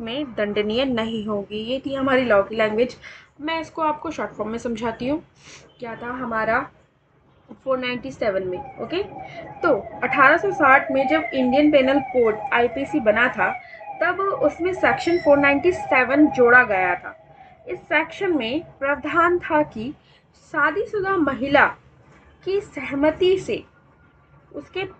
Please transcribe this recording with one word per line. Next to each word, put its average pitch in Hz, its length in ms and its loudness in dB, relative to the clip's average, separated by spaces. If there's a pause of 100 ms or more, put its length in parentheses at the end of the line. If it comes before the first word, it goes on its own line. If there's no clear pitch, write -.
में 240 340 -8
दंडनीय 214 500 -2
नहीं 226 400 -4
होगी। 208 340 -6
ये 240 260 -4
थी 269 80 -6
हमारी 262 320 2
लॉ 208 180 4
की 208 120 -6
language। 220 400 0 (460)
मैं 330 180 -4
इसको 320 220 -8
आपको 302 300 -2
short 214 200 -6
form 214 200 -8
में 233 60 -6
समझाती 233 500 -6
हूँ। 311 140 -2 (580)
क्या 233 160 -10
था 226 180 -12
हमारा 226 460 -2 (960)
फ़ोर 262 240 -4
नाइंटी 254 340 -6
सेवन 190 360 -2
में, 180 100 -6 (200)
ओके? - 240 -6 (600)
तो 294 120 2 (300)
अठारह 277 340 4
सौ 392 160 -2
साठ 277 380 4
में 269 160 2
जब 311 160 2
इंडियन 269 480 2
Penal 269 280 4 (120)
Code 220 280 2 (140)
आईपीसी 269 460 0
बना 226 300 2
था, 202 200 0 (520)
तब 359 180 0
उसमें 370 540 0
section 339 460 0
four 285 180 6
ninety 285 340 2
seven 277 580 2
जोड़ा 247 360 6
गया 185 300 0
था। 196 200 -14 (520)
इस 359 120 -10
section 320 580 -2
में 247 240 -2 (180)
प्रावधान 302 600 2
था 302 240 2
कि 262 300 -8 (600)
शादीशुदा 381 640 0
महिला 269 480 2 (800)
की 392 160 0
सहमति 302 800 0
से - 240 -6 (880)
उसके 311 320 -10 (160)